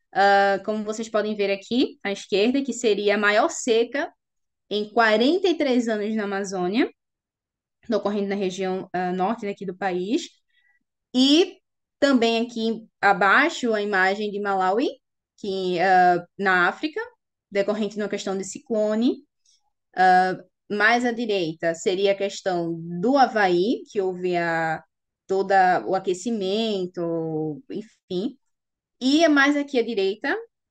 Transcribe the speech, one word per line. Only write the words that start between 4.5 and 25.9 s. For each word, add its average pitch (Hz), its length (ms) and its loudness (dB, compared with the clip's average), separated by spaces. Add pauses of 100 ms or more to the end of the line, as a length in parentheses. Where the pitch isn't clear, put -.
em 208 220 -4
quarenta 233 560 4
e 339 80 2
três 254 320 0
anos 214 280 -2
na 214 80 -2
Amazônia, 196 680 -2 (1040)
ocorrendo 202 360 -2
na 196 60 -2
região, 185 580 -4
ah, 180 180 -2
norte 190 340 -2
daqui 202 200 -8
do 185 100 -8
país. 190 540 -4 (840)
E 285 440 4 (420)
também 233 460 2
aqui 226 420 -4 (140)
abaixo 214 720 2
a 208 80 -2
imagem 202 500 0
de 202 80 -8
Malawi, 202 500 0 (480)
que, 190 420 -4
ah, 180 460 4 (120)
na 185 300 2
África, 311 340 -4 (500)
decorrente 202 440 -2
de 208 60 -6
uma 202 80 -4
questão 202 280 -6
de 190 60 -6
ciclone. 214 720 -2 (800)
Ah, 185 420 4 (320)
mais 220 360 2
à 240 60 0
direita 185 640 -4
seria 196 380 0
a - 20 0
questão 180 640 -4 (200)
do 247 180 2
Havaí, 208 760 2
que 214 100 -4
houve 180 360 -4
a, 165 460 -2 (440)
toda 190 580 2
o 156 100 -2